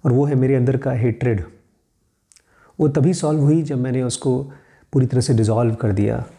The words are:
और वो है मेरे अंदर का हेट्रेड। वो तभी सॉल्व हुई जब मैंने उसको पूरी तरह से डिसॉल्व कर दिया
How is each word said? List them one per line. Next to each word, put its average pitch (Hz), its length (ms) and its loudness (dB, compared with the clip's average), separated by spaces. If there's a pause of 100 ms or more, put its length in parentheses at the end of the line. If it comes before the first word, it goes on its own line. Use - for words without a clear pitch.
और 135 60 2
वो 135 140 2
है 147 100 -2
मेरे 127 200 2
अंदर 127 220 0
का 135 140 -4
हेट्रेड। 117 520 -2 (1400)
वो 151 80 2
तभी 143 260 2
सॉल्व 156 260 -2
हुई 147 240 4
जब 143 140 -6
मैंने 127 260 -2
उसको 127 400 -2 (500)
पूरी 127 120 2
तरह 120 160 0
से 135 120 0
डिसॉल्व 113 420 2
कर 107 160 -2
दिया 107 340 -2 (140)